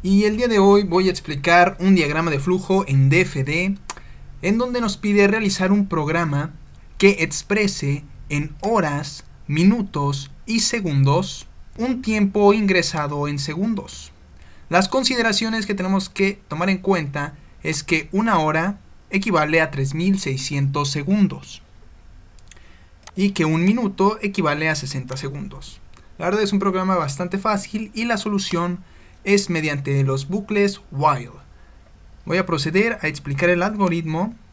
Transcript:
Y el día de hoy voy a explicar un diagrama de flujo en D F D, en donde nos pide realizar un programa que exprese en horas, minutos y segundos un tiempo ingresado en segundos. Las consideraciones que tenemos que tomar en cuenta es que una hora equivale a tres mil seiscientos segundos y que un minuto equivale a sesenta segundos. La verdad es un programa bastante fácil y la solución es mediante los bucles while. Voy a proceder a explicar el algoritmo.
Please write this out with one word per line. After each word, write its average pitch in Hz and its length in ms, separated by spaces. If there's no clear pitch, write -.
Y 196 220
el 214 100
día 240 140
de 214 100
hoy 202 240
voy 185 240
a - 20
explicar 175 680
un 190 160
diagrama 160 340
de 139 120
flujo 185 480
en 135 200
D 170 120
F 180 240
D, 180 320
en 208 160
donde 247 240
nos 208 160
pide 202 300
realizar 196 440
un 202 160
programa 156 680
que 196 260
exprese 160 800
en 147 320
horas, 156 640
minutos 156 800
y 226 140
segundos 165 880
un 254 240
tiempo 208 520
ingresado 165 760
en 147 100
segundos. 190 720
Las 185 220
consideraciones 226 760
que 208 80
tenemos 190 360
que 196 400
tomar 170 200
en 185 100
cuenta 151 580
es 156 180
que 156 300
una 202 280
hora 160 420
equivale 165 520
a 156 100
tres 135 220
mil 190 260
seiscientos 139 720
segundos 185 680
y 202 140
que 175 160
un 160 180
minuto 214 580
equivale 160 460
a 156 80
sesenta 135 400
segundos. 135 640
La 165 100
verdad 208 160
es 196 100
un 196 60
programa 190 360
bastante 175 420
fácil 208 560
y 220 120
la 233 100
solución 180 680
es 196 240
mediante 143 560
los 135 240
bucles 202 500
while. 139 520
Voy 170 120
a 185 80
proceder 170 560
a 156 80
explicar 143 400
el 175 120
algoritmo. 185 720